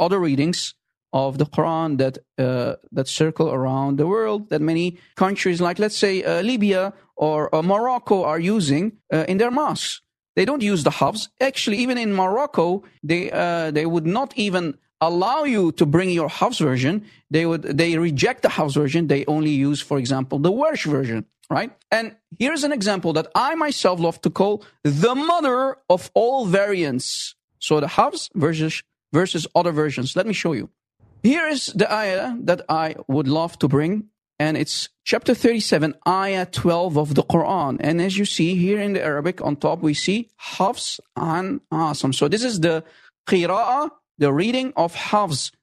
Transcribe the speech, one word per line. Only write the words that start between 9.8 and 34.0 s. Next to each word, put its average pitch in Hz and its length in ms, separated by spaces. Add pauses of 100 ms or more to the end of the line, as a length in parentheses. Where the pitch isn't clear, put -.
They 143 100
don't 277 160
use 202 220
the 143 80
Hafs. - 380 (120)
Actually, 247 380
even 247 180
in 220 160
Morocco, 190 680 (220)
they, 170 260
uh, 170 400
they 147 160
would 165 220
not 240 280
even 180 400 (240)
allow 190 440
you 214 260
to 160 160
bring 180 240
your 165 180
Hafs 220 300
version. 147 460 (260)
They 165 160
would, 165 160
they 165 340
reject 170 460
the 220 60
Hafs 147 260
version. 151 320
They 143 200
only 156 240
use, 139 300
for - 180
example, 131 420
the 165 100
Warsh 277 340
version, 131 420 (220)
right? 160 220 (220)
And 220 240 (240)
here's 294 240
an 285 80
example 190 400
that 156 240
I 262 180
myself 262 460
love 165 220
to 170 80
call 180 340 (180)
the 156 320
mother 269 640 (120)
of 180 260
all 240 320
variants. 180 920 (240)
So - 180
the 147 80
Hafs - 480
versus, 156 480 (300)
versus 170 420
other 170 160
versions. 147 460
Let 190 100
me 226 60
show 170 220
you. - 160 (520)
Here 311 260
is 285 260
the 208 160
ayah 208 520
that 175 260
I 160 280 (120)
would 135 200
love 160 320
to 160 60
bring, 160 440 (280)